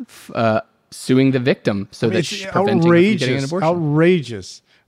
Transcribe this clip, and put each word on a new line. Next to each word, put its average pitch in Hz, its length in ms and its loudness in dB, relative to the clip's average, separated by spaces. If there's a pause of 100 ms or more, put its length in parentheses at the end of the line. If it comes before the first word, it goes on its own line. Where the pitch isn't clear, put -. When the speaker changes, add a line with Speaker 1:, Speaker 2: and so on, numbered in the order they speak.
Speaker 1:
f-, - 340 -20
uh, 110 260 0 (300)
suing 131 400 2
the 131 80 0
victim 117 520 -2
so - 160 -4
Speaker 2:
I - 20 0
mean, 95 40 0
Speaker 1:
that 110 60 0
Speaker 2:
it's - 80 -2
Speaker 1:
she's 196 180 -10
preventing 190 320 0
her 165 60 2
from 170 80 4
getting 170 460 2
an 135 60 -4
Speaker 2:
outrageous, - 20 -6
Speaker 1:
abortion. 160 220 -2
Speaker 2:
outrageous. 156 920 0 (260)